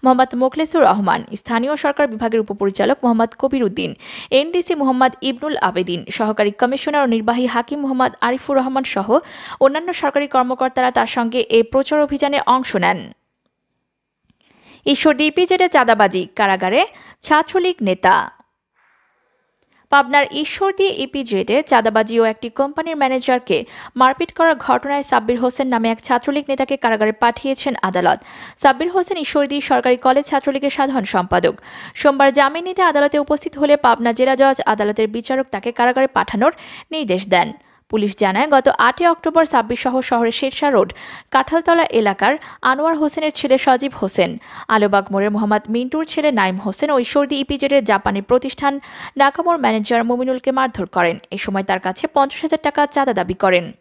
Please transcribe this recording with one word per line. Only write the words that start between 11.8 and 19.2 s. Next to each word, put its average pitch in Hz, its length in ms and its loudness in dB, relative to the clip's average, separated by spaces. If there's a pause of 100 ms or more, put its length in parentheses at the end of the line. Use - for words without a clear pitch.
অভিযানে 285 440 0
অংশ 254 300 0
নেন। 175 360 -2 (1700)
ঈশ্বরদী 285 380 2
ইপিজেডে 359 460 2
চাঁদাবাজি, 214 680 2
কারাগারে 196 500 0 (360)
ছাত্রলীগ 349 600 0
নেতা। 185 500 2 (1600)